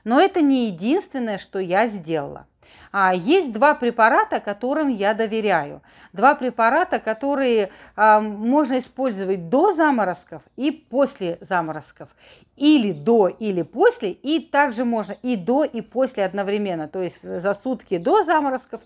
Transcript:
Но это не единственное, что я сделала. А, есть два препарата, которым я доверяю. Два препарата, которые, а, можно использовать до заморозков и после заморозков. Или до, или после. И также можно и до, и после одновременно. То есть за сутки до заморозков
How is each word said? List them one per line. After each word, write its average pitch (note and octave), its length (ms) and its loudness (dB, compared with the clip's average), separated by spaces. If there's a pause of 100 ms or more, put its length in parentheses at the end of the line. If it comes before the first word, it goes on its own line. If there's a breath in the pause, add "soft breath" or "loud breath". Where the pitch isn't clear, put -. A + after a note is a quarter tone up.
Но A#3 160 2
это F#4+ 200 2
не C4+ 280 2
единственное, A3 720 -4
что - 200 -10
я F#3+ 300 0
сделала. D#3+ 580 -6 (460 soft breath)
А, F#3+ 220 2
есть B3+ 380 0
два C4+ 220 2
препарата, A#3+ 680 0
которым C4 480 -4
я G#3 260 0
доверяю. G3 680 -2 (300 soft breath)
Два A#3 220 4
препарата, B3+ 640 0
которые, A#3 720 0 (260 loud breath)
а, G#3+ 240 6
можно A#3 580 0
использовать G3 680 -4
до D4+ 240 4
заморозков A#3+ 680 -2 (140)
и C#4 140 -2
после B3 680 -4
заморозков. D#3 680 -6 (480 soft breath)
Или B3+ 360 4
до, F#3 360 2
или F#3 340 -4
после. B3+ 500 0
И D#4 260 -4
также C4 460 0
можно G#3+ 380 -4
и B3+ 120 -2
до, A#3 300 0
и A#3 160 -6
после A#3+ 440 -4
одновременно. F#3+ 640 -4
То F#3 160 -8
есть F3 200 -8
за F#3 320 -4
сутки G3+ 440 -6
до D#4 260 2
заморозков C#4+ 600 -2